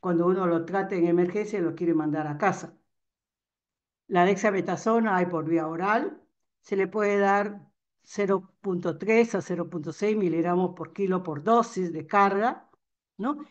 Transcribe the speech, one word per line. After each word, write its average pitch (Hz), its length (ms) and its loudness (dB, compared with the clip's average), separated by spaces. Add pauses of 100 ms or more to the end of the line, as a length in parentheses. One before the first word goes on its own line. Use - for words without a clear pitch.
cuando 175 260 2
uno 185 200 2
lo 165 180 2
trata 190 300 -2
en 175 120 2
emergencia 180 520 0
y 180 40 -2
lo 160 120 -2
quiere 165 200 0
mandar 151 320 -2
a 147 120 -6
casa. - 380 -2 (1300)
La 175 180 4
dexametasona 202 920 0
hay 180 100 2
por 165 180 -4
vía 160 240 -2
oral, 202 540 -2 (380)
se - 160 -6
le 196 120 0
puede 202 300 0
dar 202 500 0 (340)
cero 196 580 -2
punto 175 380 -4
tres 226 360 2
a 180 60 0
cero 170 280 -4
punto 165 240 -8
seis 214 240 0
miligramos 175 580 2
por - 180 -12
kilo 185 300 -2
por 147 220 -8
dosis 220 480 2
de 156 140 -8
carga, 202 600 2 (500)
¿no? 294 320 -6